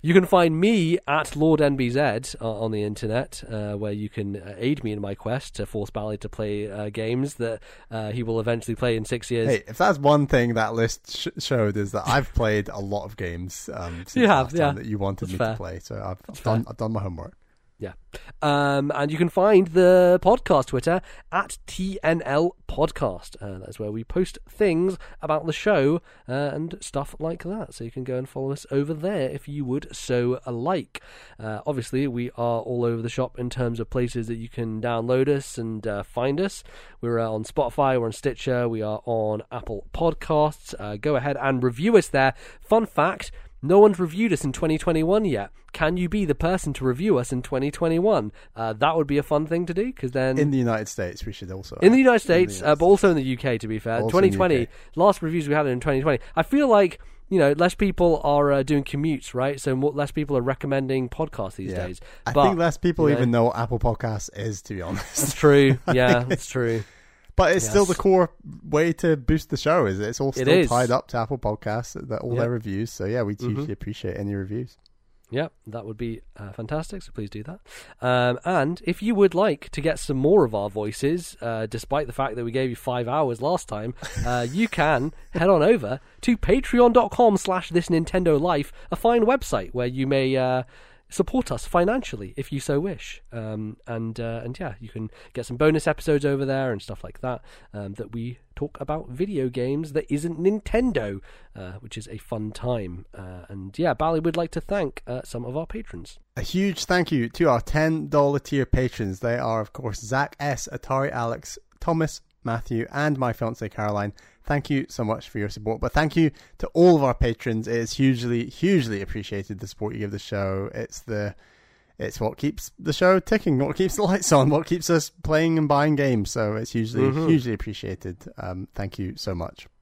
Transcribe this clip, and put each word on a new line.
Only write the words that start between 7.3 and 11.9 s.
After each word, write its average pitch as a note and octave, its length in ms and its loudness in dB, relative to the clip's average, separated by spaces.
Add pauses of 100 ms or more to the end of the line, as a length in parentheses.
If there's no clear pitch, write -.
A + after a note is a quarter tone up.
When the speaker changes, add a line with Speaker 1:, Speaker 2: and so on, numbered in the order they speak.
Speaker 1:
that, A2+ 260 -6 (280)
uh, A2 220 -6
he A#2+ 100 -4
will A2+ 200 -2
eventually A#2 340 -2
play A#2+ 220 0
in A2 80 -4
six A#2+ 260 -6
years. A2+ 180 2
Speaker 2:
Hey, A2 160 2
if A2+ 120 -14
that's F3+ 200 2
one C#3+ 300 6
thing A#2+ 280 2
that A2 180 0
list - 420 -2
sh-, - 120 -6 (120)
showed, G#2+ 380 0
is G2+ 160 -4